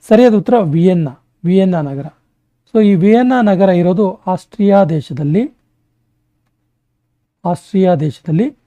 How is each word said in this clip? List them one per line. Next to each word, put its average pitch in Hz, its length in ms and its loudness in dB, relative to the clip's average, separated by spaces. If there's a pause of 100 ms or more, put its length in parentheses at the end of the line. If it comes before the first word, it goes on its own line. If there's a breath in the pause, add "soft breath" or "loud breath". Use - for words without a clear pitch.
ಸರಿಯಾದ 226 260 4
ಉತ್ತರ 233 240 0
ವಿಯೆನ್ನಾ, 165 640 -2 (200)
ವಿಯೆನ್ನಾ 185 360 0
ನಗರ. 139 260 -10 (680)
So 220 80 2
ಈ 202 120 2
ವಿಯೆನ್ನಾ 233 460 2
ನಗರ 196 280 2
ಇರೋದು 185 580 -2
ಆಸ್ಟ್ರಿಯಾ 196 580 0
ದೇಶದಲ್ಲಿ, 151 720 -4 (1900)
ಆಸ್ಟ್ರಿಯಾ 180 500 -2
ದೇಶದಲ್ಲಿ. 156 600 -4 (100)